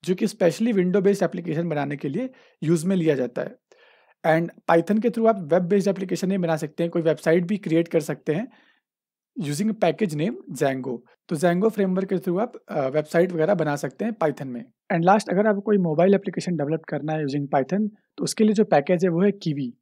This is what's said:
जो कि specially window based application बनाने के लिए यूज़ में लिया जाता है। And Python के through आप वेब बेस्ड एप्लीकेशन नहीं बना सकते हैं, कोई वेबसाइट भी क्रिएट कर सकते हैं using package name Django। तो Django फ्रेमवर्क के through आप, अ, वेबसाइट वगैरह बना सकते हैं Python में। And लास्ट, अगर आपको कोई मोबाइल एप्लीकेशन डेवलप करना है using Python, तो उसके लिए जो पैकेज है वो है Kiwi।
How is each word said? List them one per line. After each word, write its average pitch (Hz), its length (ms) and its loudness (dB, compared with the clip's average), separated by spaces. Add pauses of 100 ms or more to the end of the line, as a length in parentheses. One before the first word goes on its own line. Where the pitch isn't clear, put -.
जो 185 120 -2
कि 208 120 -2
specially 196 460 0
window 185 280 2
based 196 220 2
application 170 420 -4
बनाने 147 320 -4
के 143 120 -6
लिए 233 200 -4 (320)
यूज़ 160 260 0
में 196 80 2
लिया 160 200 2
जाता 127 260 -4
है। 233 140 -10 (680)
And 165 280 2 (200)
Python 170 300 4
के 240 80 2
through 220 200 2
आप 196 240 0
वेब 185 120 4
बेस्ड 196 220 2
एप्लीकेशन 185 400 -4
नहीं 190 120 0
बना 165 180 0
सकते 151 260 -4
हैं, 170 80 -2
कोई 175 100 -2
वेबसाइट 160 440 2
भी 196 120 -2
क्रिएट 165 300 0
कर 165 140 2
सकते 147 340 -4
हैं 220 120 -4 (920)
using 170 380 -2
package 165 400 0
name 170 200 -2 (180)
Django। 131 440 -2 (320)
तो 175 60 -4
Django 180 340 2
फ्रेमवर्क 190 400 -2
के 190 80 -2
through 175 240 -2
आप, 240 120 -6 (160)
अ, 147 180 -2
वेबसाइट 151 440 0
वगैरह 165 240 2
बना 147 200 -2
सकते 147 300 -8
हैं 226 120 -4
Python 151 280 -2
में। 120 180 -10 (300)
And 170 120 0
लास्ट, 196 240 4
अगर 202 180 2
आपको 202 140 0
कोई 208 160 0
मोबाइल 175 360 4
एप्लीकेशन 185 440 -2
डेवलप 147 320 -2
करना 151 240 -4
है 156 120 -2
using 139 220 -2
Python, 165 400 0 (300)
तो - 60 -6
उसके 190 200 0
लिए 214 100 4
जो 208 100 2
पैकेज 170 400 2
है 190 60 2
वो 170 120 0
है 202 160 4
Kiwi। 143 320 -4 (120)